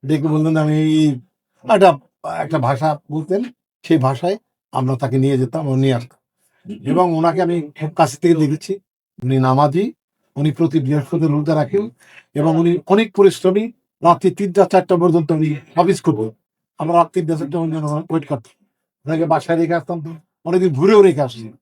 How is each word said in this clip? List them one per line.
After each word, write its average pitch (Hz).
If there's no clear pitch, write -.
ডেকে 147
বলতেন, 156
আমি 151
এই 156
একটা, 190
একটা 160
ভাষা 139
বলতেন, 156
সেই 165
ভাষায় 135
আমরা 127
তাকে 127
নিয়ে 135
যেতাম 147
ও 131
নিয়ে 135
আসতাম। 117
এবং 180
ওনাকে 165
আমি 175
খুব 151
কাছ -
থেকে 170
দেখেছি। 156
উনি 131
নামাজি, 143
উনি 147
প্রতি 160
বৃহস্পতি 147
রোজা 151
রাখেন 147
এবং 156
উনি 170
অনেক 214
পরিশ্রমী। 202
রাত্রি 175
তিনটা 190
চারটা -
পর্যন্ত 170
উনি 156
অফিস 175
করবেন। 110
আমরা 165
রাত 165
তিনটা 165
চারটা 151
পর্যন্ত 156
ওয়েট 160
করতাম, -
ওনাকে 160
বাসায় 160
রেখে 165
আসতাম, 170
তো 156
অনেকদিন 180
ঘুরেও 202
রেখে 160
আসছি। 117